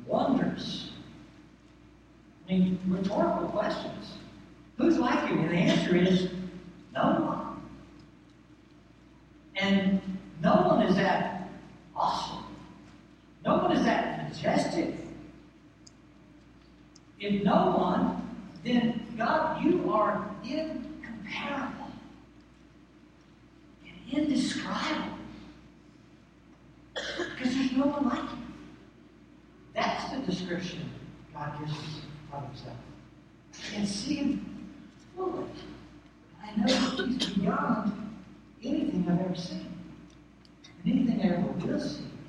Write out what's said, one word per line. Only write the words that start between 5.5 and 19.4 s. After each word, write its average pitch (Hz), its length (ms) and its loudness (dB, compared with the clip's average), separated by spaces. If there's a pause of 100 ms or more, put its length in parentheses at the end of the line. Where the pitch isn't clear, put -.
answer 180 400 4
is 180 340 6 (640)
no - 280 4
one. - 400 -4 (1900)
And 196 440 4 (440)
no 311 100 6
one 339 300 6
is 185 120 6
that - 540 2 (460)
awesome. - 480 -2 (1000)
No - 140 4
one 359 140 4
is - 140 4
that - 440 2
majestic. - 640 0 (2250)
If 202 240 2
no - 340 6
one, - 440 2 (420)
then 233 440 2 (100)
God, 311 460 2